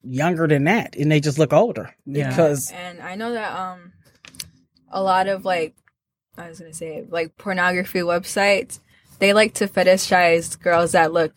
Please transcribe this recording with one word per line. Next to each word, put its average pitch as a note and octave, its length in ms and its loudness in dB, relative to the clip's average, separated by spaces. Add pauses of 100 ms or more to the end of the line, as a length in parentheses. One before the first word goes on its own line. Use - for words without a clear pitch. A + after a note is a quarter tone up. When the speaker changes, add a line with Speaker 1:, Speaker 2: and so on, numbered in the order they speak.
Speaker 1:
younger D#3+ 440 -2
than C#3+ 180 2
that, G#3 300 -2
and D3+ 160 0
they D3+ 80 4
just C#3+ 200 -2
look D3+ 140 2
older F#3+ 400 0 (120)
Speaker 2:
Yeah. C#3 240 -6
Speaker 1:
because D3 420 0
Speaker 3:
And F3+ 300 -16
I F3+ 140 -12
know A3+ 180 -8
that, G#3+ 240 -8
um, F3+ 360 -12 (960)
a F#3+ 100 -4
lot F#3+ 260 2
of, F#3+ 180 -4
like, E3+ 300 -2 (640)
I E3+ 120 -18
was E3 100 -20
gonna E3 140 -20
say, D#3+ 360 -12
like, E3 280 -6
pornography F3+ 640 -2
websites, F3+ 800 -2 (400)
they G3 140 4
like G#3+ 220 4
to G3+ 120 -2
fetishize F3+ 920 2
girls E3+ 340 2
that E3 200 4
look D#3+ 240 0